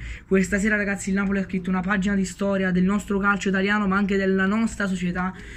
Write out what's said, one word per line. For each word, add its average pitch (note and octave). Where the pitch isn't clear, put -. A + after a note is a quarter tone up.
Questa F#3+
sera, G#3+
ragazzi, G3+
il F#3+
Napoli G3
ha -
scritto F#3
una F#3
pagina G3
di G3
storia F#3+
del F#3
nostro G3+
calcio G3+
italiano, G3
ma F#3+
anche G3+
della F#3+
nostra G#3+
società, F3+